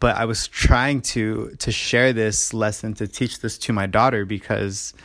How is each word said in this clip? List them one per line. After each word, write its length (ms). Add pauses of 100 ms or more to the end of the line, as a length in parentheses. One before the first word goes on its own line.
But 160
I 80
was 240
trying 540
to, 560
to 120
share 440
this 400
lesson, 400
to 120
teach 340
this 180
to 160
my 120
daughter 380
because, 720 (100)